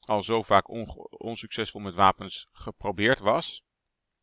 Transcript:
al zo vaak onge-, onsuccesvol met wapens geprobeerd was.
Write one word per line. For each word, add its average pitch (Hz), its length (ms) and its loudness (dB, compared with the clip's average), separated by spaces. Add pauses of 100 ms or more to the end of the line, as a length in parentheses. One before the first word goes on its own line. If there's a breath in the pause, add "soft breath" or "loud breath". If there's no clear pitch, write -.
al 107 220 0
zo 110 200 -2
vaak 98 260 4
onge-, - 400 -12
onsuccesvol 110 720 -8
met 98 140 -8
wapens 95 580 2
geprobeerd 104 680 -2
was. 113 440 0 (600)